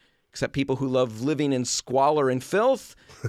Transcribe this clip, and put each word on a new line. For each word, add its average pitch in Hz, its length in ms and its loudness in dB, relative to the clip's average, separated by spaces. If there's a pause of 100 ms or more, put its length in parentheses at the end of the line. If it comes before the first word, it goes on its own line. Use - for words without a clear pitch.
(300)
Except - 220 -6
people 135 260 -2
who 135 100 -4
love 120 340 0
living 143 320 0
in 127 100 0
squalor 135 680 0
and 127 140 0
filth, 233 520 0 (320)